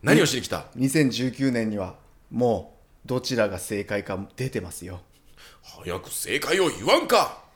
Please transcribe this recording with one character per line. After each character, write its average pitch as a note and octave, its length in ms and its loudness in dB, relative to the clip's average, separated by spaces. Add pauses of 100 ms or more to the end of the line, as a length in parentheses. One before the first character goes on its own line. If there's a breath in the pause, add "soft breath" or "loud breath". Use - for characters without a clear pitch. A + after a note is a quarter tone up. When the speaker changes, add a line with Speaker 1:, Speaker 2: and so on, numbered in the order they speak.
Speaker 1:
何 G3+ 180 6
を E3 60 6
し C3 80 0
に A#2+ 80 -4
来 - 60 -10
た？ E2 260 -6
Speaker 2:
二 C3 160 0
千 C#3+ 200 4
十 A#2+ 220 -2
九 C3+ 180 0
年 A2+ 200 0
に G#2 80 -4
は、 F2+ 180 -6 (340)
も A2+ 480 0 (260)
う、 - 40 -18
ど B2+ 120 -2
ち B2+ 160 -4
ら G#2+ 120 2
が F#2 100 -6
正 G2+ 260 -4
解 G2+ 200 -4
か F#2+ 140 -6 (180)
出 C3 140 -6
て A2 100 -4
ま F2+ 120 -12
す - 140 -14
よ。 F2+ 140 -12 (640 soft breath)
Speaker 1:
早 - 380 -10
く - 100 -16
正 B2 300 -4
解 E3+ 200 0
を F3+ 80 4
言 A#2+ 180 -4
わ B3 120 6
ん E4+ 80 -2
か。 - 360 2 (140)